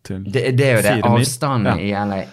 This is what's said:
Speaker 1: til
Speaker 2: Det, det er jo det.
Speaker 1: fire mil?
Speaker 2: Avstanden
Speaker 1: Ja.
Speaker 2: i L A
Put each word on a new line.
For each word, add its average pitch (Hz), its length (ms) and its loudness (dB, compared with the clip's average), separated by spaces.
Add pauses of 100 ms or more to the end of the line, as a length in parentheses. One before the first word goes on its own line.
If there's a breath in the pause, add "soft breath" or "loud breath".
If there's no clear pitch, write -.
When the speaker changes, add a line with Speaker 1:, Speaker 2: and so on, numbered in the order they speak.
Speaker 1:
til 95 220 -10
Speaker 2:
Det, 123 320 -2
det 139 80 4
er 123 100 4
jo 107 60 2
det. 101 140 2
Speaker 1:
fire 107 180 2
mil? 120 80 4
Speaker 2:
Avstanden 123 560 0
Speaker 1:
Ja. - 0 -
Speaker 2:
i 98 140 -4 (160)
L 101 80 -4
A 95 60 -4 (120)